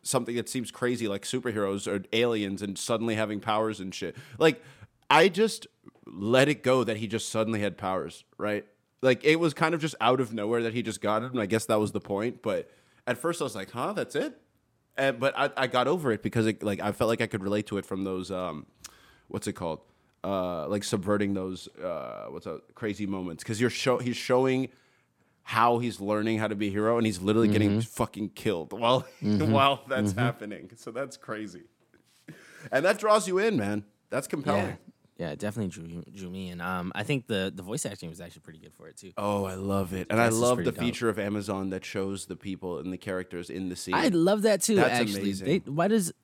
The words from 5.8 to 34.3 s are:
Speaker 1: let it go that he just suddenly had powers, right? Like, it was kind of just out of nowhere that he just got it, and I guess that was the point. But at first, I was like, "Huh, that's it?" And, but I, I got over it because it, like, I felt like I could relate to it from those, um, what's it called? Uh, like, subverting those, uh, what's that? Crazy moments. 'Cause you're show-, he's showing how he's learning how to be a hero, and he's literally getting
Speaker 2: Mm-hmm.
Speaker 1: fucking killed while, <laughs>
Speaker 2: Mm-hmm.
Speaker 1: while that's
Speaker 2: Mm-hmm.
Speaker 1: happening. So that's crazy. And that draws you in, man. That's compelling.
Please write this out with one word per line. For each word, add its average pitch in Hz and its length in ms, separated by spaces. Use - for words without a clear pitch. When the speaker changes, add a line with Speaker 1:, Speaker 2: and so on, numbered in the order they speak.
Speaker 1:
let 113 420
it 147 160
go 127 220
that 110 100
he 107 120
just 104 200
suddenly 110 320
had 101 180
powers, 92 460
right? 104 280
Like, 127 240
it 156 100
was 165 180
kind 160 220
of 143 60
just 156 180
out 127 220
of 113 120
nowhere 113 300
that 113 100
he 120 80
just 104 200
got 107 220
it, 127 100
and 123 80
I 101 40
guess 110 200
that 110 160
was 101 100
the 101 80
point. 104 420
But 95 300
at 123 120
first, 165 240
I - 20
was 117 120
like, 95 160
"Huh, 139 200
that's 147 240
it?" 262 240
And, 135 220
but 135 180
I, 139 200
I 131 100
got 127 220
over 151 240
it 104 100
because 110 240
it, - 160
like, 101 160
I 101 140
felt 113 160
like 117 100
I 113 80
could 98 160
relate 104 240
to 104 100
it 95 80
from 98 200
those, 92 260
um, 90 340
what's - 200
it 101 60
called? 82 280
Uh, 90 460
like, 101 160
subverting 101 480
those, 92 340
uh, 62 460
what's 73 160
that? 80 160
Crazy 104 320
moments. 90 360
'Cause 107 160
you're 120 100
show-, - 280
he's 120 180
showing 131 540
how 120 300
he's 117 220
learning 107 380
how 107 100
to 107 60
be 104 120
a - 20
hero, 110 280
and 113 80
he's 92 160
literally 107 260
getting 104 220
Speaker 2:
Mm-hmm. 104 100
Speaker 1:
fucking 107 520
killed 87 420
while, 117 400
<laughs> - 100
Speaker 2:
Mm-hmm. 104 260
Speaker 1:
while 135 380
that's 127 240
Speaker 2:
Mm-hmm. 95 80
Speaker 1:
happening. 107 560
So - 160
that's 131 240
crazy. 107 460
And 139 140
that 190 140
draws 214 280
you 185 100
in, 214 200
man. 104 260
That's 131 180
compelling. 143 380